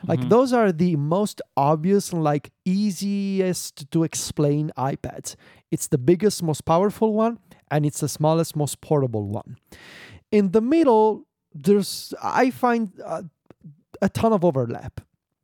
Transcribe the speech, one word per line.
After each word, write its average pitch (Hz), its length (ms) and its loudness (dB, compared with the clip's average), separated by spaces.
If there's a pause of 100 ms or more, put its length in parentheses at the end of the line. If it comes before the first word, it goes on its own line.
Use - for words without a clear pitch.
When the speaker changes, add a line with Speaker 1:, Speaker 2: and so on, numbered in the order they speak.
Speaker 1:
Like, 127 140 0
Speaker 2:
Mm-hmm. 127 80 -2
Speaker 1:
those 240 240 4
are 226 200 2
the 170 240 0
most 170 440 -2 (160)
obvious 160 560 0
and, 170 100 -2
like, 147 300 -2 (140)
easiest 196 1200 -4
to 165 140 2
explain 151 720 -2
iPads. - 580 -6 (360)
It's - 180 -6
the 151 100 0
biggest, 175 440 2
most 156 220 -4
powerful 202 500 2
one, 220 240 0 (320)
and 147 160 2
it's - 140 -4
the 151 80 -2
smallest, 160 480 0
most 147 240 -4
portable 120 460 0
one. 104 300 -8 (760)
In 208 220 2
the 220 80 4
middle, 226 640 4 (280)
there's, 175 680 0
I - 280 2
find, 233 420 0 (120)
uh, 170 180 -8 (800)
a 196 80 2
ton 226 240 0
of 180 120 0
overlap. 127 560 -2 (440)